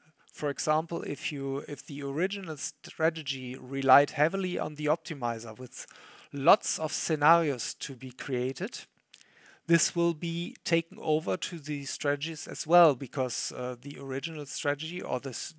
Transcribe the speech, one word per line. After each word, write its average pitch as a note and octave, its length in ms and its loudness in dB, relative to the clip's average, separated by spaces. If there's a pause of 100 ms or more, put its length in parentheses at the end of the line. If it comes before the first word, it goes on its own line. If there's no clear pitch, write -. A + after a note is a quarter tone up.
(320)
For - 160 -4
example, D#3+ 540 0
if - 280 -6
you, C#3 380 -4
if - 160 -8
the C#3+ 180 -8
original E3+ 540 -4
strategy C#3 1040 -4
relied C3+ 500 6
heavily F3+ 480 0
on D#3 180 -4
the D3 100 -4
optimizer A#2 720 -4
with - 280 -8 (460)
lots C#3+ 460 4
of D#3 140 -2
scenarios D3+ 840 2
to - 200 -10
be B2 180 -10
created, C3+ 680 -4 (840)
this E3 280 4
will E3+ 200 2
be E3+ 500 -6
taken E3+ 360 0
over D#3+ 360 0
to - 220 -8
the C#3+ 260 -6
strategies D3 600 -4
as - 200 -6
well, E3 280 8
because, B2+ 580 -2
uh, B2 280 -6
the C#3+ 180 -12
original C#3 480 -8
strategy D3+ 560 -4
or B2+ 180 -4
this, B2+ 380 -6